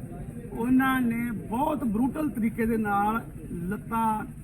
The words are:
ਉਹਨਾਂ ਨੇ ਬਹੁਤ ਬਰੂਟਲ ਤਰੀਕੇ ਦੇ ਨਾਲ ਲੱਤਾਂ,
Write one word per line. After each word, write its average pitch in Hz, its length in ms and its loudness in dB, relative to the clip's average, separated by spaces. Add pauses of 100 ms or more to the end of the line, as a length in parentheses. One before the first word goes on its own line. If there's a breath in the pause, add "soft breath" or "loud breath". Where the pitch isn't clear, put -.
(520)
ਉਹਨਾਂ 262 480 4
ਨੇ 233 300 0
ਬਹੁਤ 247 540 -2
ਬਰੂਟਲ 254 440 2
ਤਰੀਕੇ 220 380 0
ਦੇ 233 100 2
ਨਾਲ 208 480 2 (280)
ਲੱਤਾਂ, 214 720 -2 (200)